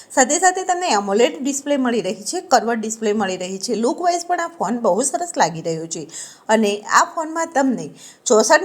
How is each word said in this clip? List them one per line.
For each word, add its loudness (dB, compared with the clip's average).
સાથે 4
સાથે 2
તમને -2
અમોલેડ 2
ડિસ્પ્લે -2
મળી 0
રહી -4
છે, -8
કર્વડ 2
ડિસ્પ્લે -4
મળી -2
રહી -8
છે. -4
લુક 0
વાઇઝ 0
પણ -2
આ -4
ફોન -4
બહુ 2
સરસ -4
લાગી -2
રહ્યો -6
છે. -10
અને 2
આ 4
ફોનમાં -6
તમને 0
ચોસઠ 4